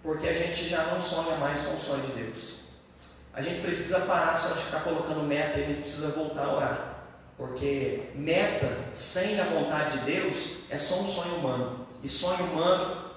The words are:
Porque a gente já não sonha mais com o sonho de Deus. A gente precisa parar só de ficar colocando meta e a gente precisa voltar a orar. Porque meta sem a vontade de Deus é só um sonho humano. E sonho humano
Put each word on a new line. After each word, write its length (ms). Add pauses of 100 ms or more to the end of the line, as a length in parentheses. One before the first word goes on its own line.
Porque 280
a 40
gente 320
já 200
não 160
sonha 340
mais 260
com 140
o 20
sonho 260
de 200
Deus. 380 (720)
A 80
gente 200
precisa 380
parar 380
só 160
de 100
ficar 160
colocando 440
meta 360
e 40
a 40
gente 140
precisa 300
voltar 340
a 100
orar. 400 (420)
Porque 640 (120)
meta 540 (240)
sem 480
a 20
vontade 540
de 80
Deus 540 (100)
é 80
só 180
um 100
sonho 300
humano. 500 (160)
E 60
sonho 380
humano 720